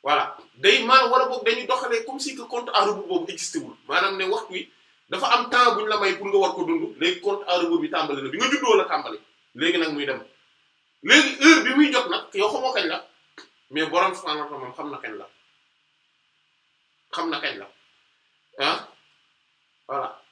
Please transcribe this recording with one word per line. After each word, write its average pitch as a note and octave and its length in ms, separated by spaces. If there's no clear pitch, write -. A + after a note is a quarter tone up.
Voilà. C#3+ 340
Day, A3+ 280
maanaam B3 280
wala B3 160
boog B3 180
dañuy B3 220
doxalee A#3 380
comme C#4 140
si C4+ 160
que A#3 60
compte A#3+ 320
à G3 120
rebours G3 220
boobu F3+ 240
existé - 280
wul. A#2+ 160
Maanaam F#3+ 300
ne F#3+ 80
waxtu F#3+ 280
wi - 180
dafa F#3+ 180
am A#3+ 220
temps B3 260
bu G#3 80
ñu G#3+ 40
la G#3+ 120
may F#3+ 180
pour G3 100
nga G3 100
war F#3 180
ko F3 80
dund. D#3+ 360
Léegi F3+ 220
compte G3+ 260
à F3+ 120
rebours E3+ 200
bi D3+ 100
tàmbali D3+ 340
na. C3 60
Bi D3+ 80
nga B3+ 120
juddoo B3+ 260
la F#3+ 100
tàmbali. - 340
Léegi E3+ 220
nag D#3 160
muy C#3+ 120
dem. C3 180
Léegi C4+ 400
heure D#4 200
bi C4 120
muy C#4+ 180
jot B3+ 160
nag, G3+ 140
yow G#3 160
xamoo B3 240
kañ G3 140
la. - 200
Mais D#3 160
Borom F3+ 280
Subhanahu D3+ 300
wa C#3+ 60
Ta'ala C#3 100
moom C3 140
xam D3+ 180
na C3 60
kañ A2 200
la. - 100
Xam E3 160
na D3+ 100
kañ - 200
la. G2+ 80
Ah. D3 280
Voilà. B2+ 340